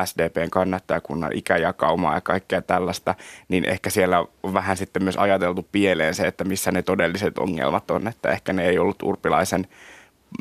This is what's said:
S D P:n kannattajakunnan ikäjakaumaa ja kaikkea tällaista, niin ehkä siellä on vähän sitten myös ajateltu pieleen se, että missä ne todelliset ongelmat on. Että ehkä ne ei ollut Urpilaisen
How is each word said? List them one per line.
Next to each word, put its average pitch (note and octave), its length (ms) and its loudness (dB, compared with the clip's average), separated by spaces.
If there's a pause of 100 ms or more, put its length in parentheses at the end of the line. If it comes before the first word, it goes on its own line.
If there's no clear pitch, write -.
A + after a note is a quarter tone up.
S - 120 -10
D E2 120 0
P:n E2 200 -2
kannattajakunnan E2 840 -2
ikäjakaumaa E2+ 840 2
ja F2+ 60 0
kaikkea F#2 400 -2
tällaista, F2+ 540 0 (320)
niin F2+ 180 2
ehkä F#2+ 240 -2
siellä F2+ 360 2 (180)
on F#2+ 100 -6
vähän F#2+ 240 0
sitten F#2 260 -4
myös F#2 140 0
ajateltu F#2 540 2
pieleen F2 440 2
se, F#2 120 0
että - 160 -4
missä F#2+ 280 -2
ne F2+ 100 0
todelliset F2+ 560 0
ongelmat D#2+ 540 -2
on. F#2 160 -2
Että - 220 -4
ehkä - 240 -2
ne F#2 140 0
ei F2+ 120 2
ollut F#2 240 -2
Urpilaisen F2+ 640 0 (720)